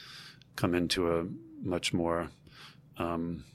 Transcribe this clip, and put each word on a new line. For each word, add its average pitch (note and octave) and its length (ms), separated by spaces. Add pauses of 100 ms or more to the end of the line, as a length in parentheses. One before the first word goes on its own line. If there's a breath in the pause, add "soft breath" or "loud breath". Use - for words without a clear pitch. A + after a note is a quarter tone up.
(560 loud breath)
come F2+ 180
into F2 400
a E2+ 120 (360)
much F2+ 320
more, E2+ 360 (680 loud breath)
um, E2+ 460 (120)